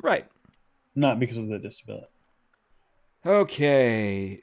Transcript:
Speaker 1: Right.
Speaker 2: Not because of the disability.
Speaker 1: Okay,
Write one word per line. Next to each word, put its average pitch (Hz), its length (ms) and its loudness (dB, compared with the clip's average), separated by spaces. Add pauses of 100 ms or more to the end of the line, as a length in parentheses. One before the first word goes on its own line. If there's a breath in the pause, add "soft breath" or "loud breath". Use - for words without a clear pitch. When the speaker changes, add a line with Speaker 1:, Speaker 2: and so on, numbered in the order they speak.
Speaker 1:
Right. - 240 0 (720)
Speaker 2:
Not 135 240 2
because 120 180 -4
of 113 100 -8
the 107 120 -6
disability. 107 460 -16 (1200)
Speaker 1:
Okay, 117 1160 2